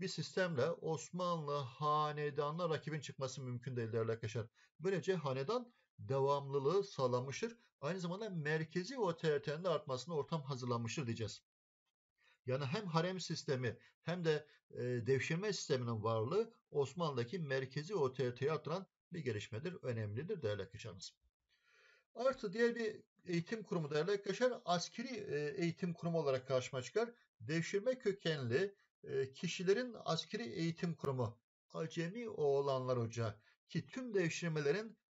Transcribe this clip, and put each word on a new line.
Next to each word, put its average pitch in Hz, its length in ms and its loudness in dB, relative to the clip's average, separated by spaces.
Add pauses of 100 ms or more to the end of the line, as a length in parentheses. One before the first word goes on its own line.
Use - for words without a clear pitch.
bir 185 80 -2
sistemle 170 640 0
Osmanlı 160 840 -2
hanedanına 151 1120 0
rakibin 151 300 -2
çıkması 135 420 -6
mümkün 123 340 -6
değil 113 160 -2
değerli 113 200 2
arkadaşlar. 110 340 -4 (340)
Böylece 185 340 0
hanedan 147 580 -2 (260)
devamlılığı 139 840 2
sağlamıştır. 135 720 0 (240)
Aynı 175 200 -2
zamanda 190 300 -4
merkezi 160 680 0
otoritenin 165 680 2
de 185 40 2
artmasına 147 460 0
ortam 151 280 -2
hazırlanmıştır 120 640 -2
diyeceğiz. 110 360 -4 (1040)
Yani 131 180 0
hem 190 220 -2
harem 170 340 0
sistemi 127 580 -2 (240)
hem 175 220 -2
de, 151 220 2 (240)
e, - 120 -10
devşirme 131 720 2
sisteminin 120 500 -2
varlığı 117 520 2 (160)
Osmanlı'daki 143 680 0
merkezi 147 560 -2
otoriteyi 131 580 2
artıran 156 340 -2 (260)
bir 175 80 -6
gelişmedir, 127 600 -4
önemlidir 127 600 -2
değerli 104 200 0
arkadaşlarımız. 101 520 -12 (1000)
Artı 247 380 2
diğer 233 220 4
bir 220 280 -4 (220)
eğitim 175 380 -2
kurumu 160 280 -2
değerli 156 200 2
arkadaşlar, 202 540 2
askeri, 180 440 0
e, 147 480 -2
eğitim 170 380 0
kurumu 170 240 0
olarak 135 300 2
karşıma 127 340 2
çıkar. 233 280 0 (300)
Devşirme 196 580 0
kökenli, 165 760 0 (300)
e, 135 280 0
kişilerin 202 720 -2
askeri 185 380 0
eğitim 165 520 -2
kurumu, 123 440 -2 (340)
Acemi 170 560 -4
Oğlanlar 139 680 2
Ocağı 113 380 0 (340)
ki - 180 -2
tüm 247 280 -6
devşirmelerin 170 840 0 (220)